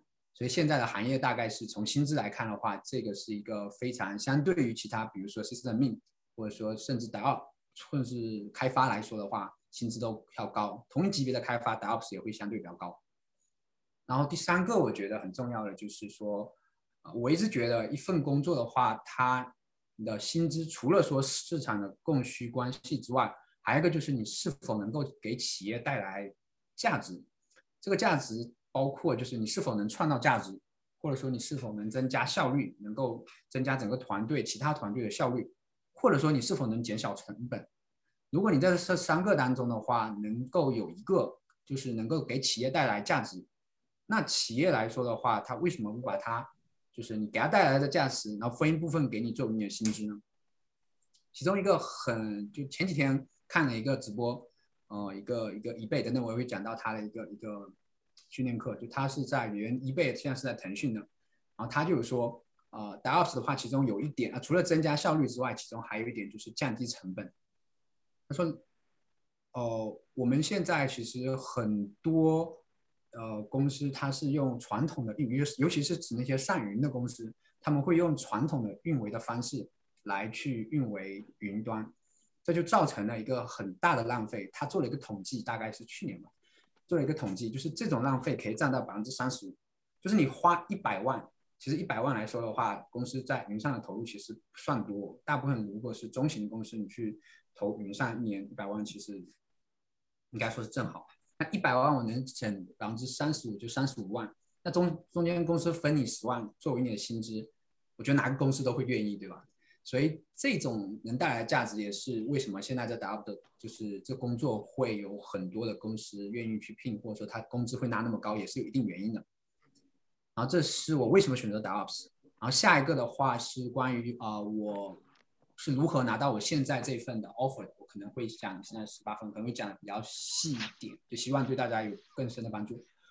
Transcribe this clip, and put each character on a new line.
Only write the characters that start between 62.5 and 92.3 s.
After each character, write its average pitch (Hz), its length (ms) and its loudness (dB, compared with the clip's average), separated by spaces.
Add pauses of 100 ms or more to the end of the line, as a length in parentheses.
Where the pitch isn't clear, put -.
呃， 104 300 -10
DevOps 165 340 4
的 123 60 -2
话， 139 140 0
其 120 140 -6
中 135 160 4
有 104 160 2
一 151 80 -2
点， 117 240 -2
呃， 127 80 -2
除 - 120 -2
了 180 80 6
增 165 200 4
加 151 120 4
效 156 220 4
率 151 100 6
之 120 140 -2
外， 123 140 0
其 - 160 -10
中 113 120 -10
还 110 180 -6
有 113 80 -2
一 120 60 -6
点 104 160 -6
就 107 80 -14
是 110 140 -12
降 120 240 0
低 123 100 -2
成 95 280 -6
本。 92 180 -8 (960)
他 139 60 -4
说， 175 120 2 (1040)
呃， 113 500 -4 (140)
我 127 100 0
们 135 160 4
现 180 240 0
在 143 220 2
其 123 160 -4
实 127 320 -2
很 107 640 -2
多， 160 640 4 (480)
呃， 110 320 -6
公 135 260 2
司 135 220 -2
它 139 200 -2
是 135 200 0
用 135 280 2
传 120 280 0
统 - 180 -2
的 110 120 -4
运 135 120 2
营， 135 160 2 (140)
尤 151 100 6
其 151 140 2
是 165 120 0
指 139 200 -6
那 123 80 0
些 131 120 0
上 135 360 0
云 110 100 2
的 143 80 4
公 123 180 -2
司， - 240 -8 (300)
他 - 80 -2
们 147 100 4
会 165 180 6
用 165 200 6
传 - 300 0
统 147 160 0
的 101 180 -4
运 160 180 2
维 104 120 -4
的 - 80 -2
方 120 200 -4
式 120 300 -4 (320)
来 101 280 -2
去 120 420 -4
运 139 180 2
维 98 380 -8 (100)
云 104 260 -4
端， 110 300 -4 (500)
这 - 80 0
就 170 120 2
造 190 200 4
成 104 220 0
了 113 140 -2
一 110 40 -6
个 120 220 -2
很 98 300 -8
大 170 200 4
的 117 100 2
浪 117 220 -2
费。 101 240 -8
他 - 140 -6
做 175 160 0
了 127 60 2
一 - 20 -2
个 95 80 -4
统 101 240 -8
计， 110 220 -8
大 117 120 -4
概 110 160 -4
是 110 140 -12
去 - 220 -8
年 98 120 -8
吧， - 120 -20 (560)
做 175 100 2
了 143 60 4
一 - 40 0
个 151 60 2
统 101 220 -2
计， 113 160 -4
就 139 80 -6
是 160 100 -4
这 214 180 -4
种 143 140 2
浪 131 180 2
费 131 160 0
可 107 140 -4
以 107 60 -2
占 143 160 2
到 131 100 2
百 - 140 -8
分 107 80 -2
之 - 80 -8
三 127 180 -2
十 - 160 -6
五， - 100 -12 (460)
就 190 80 -2
是 214 60 4
你 160 100 8
花 170 420 4
一 202 80 -4
百 104 280 -2
万， 123 200 0 (360)
其 - 100 -6
实 156 80 2
一 185 60 -2
百 117 180 -2
万 135 140 2
来 107 100 -2
说 117 160 -4